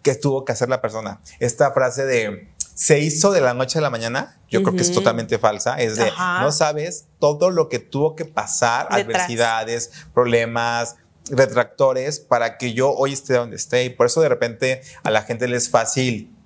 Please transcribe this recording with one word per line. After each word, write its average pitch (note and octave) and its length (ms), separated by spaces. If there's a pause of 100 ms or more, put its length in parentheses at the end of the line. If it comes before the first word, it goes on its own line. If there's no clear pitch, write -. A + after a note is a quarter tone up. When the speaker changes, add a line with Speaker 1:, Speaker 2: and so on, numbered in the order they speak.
Speaker 1:
que C3+ 120
tuvo C3+ 300
que B2 80
hacer A#2+ 160
la B2+ 120
persona. G#2+ 400 (200)
Esta C3+ 320
frase C3 340
de, A2 420 (260)
"Se - 260
hizo D#3 320
de F3 100
la B2 120
noche B2+ 240
a D#3 40
la C#3 80
mañana", A#2 480 (120)
yo F#3+ 120
creo F#3 140
que F3+ 60
es F3 60
Speaker 2:
Ujú. F3 120
Speaker 1:
totalmente A2+ 380
falsa. A2 420
Es A2 160
de, A2+ 120
Speaker 2:
Ajá. F3+ 340
Speaker 1:
"No D3 100
sabes D3+ 540 (120)
todo D3+ 320
lo E3 200
que B2 80
tuvo D#3 380
que E3 100
pasar, A#2 640
Speaker 2:
Detrás. A#2+ 120
Speaker 1:
adversidades, A#2 880 (240)
problemas, A#2 840 (340)
retractores, C3 920
para A#2 380
que B2 160
yo C3 180
hoy C#3 220
esté C3 200
donde A#2+ 220
esté". B2 280
Y B2 60
por B2+ 160
eso D#3+ 140
de D3+ 80
repente B2+ 540 (200)
a A2 80
la G#2+ 120
gente A#2 260
le B2 80
es A#2+ 140
fácil A#2 640 (120)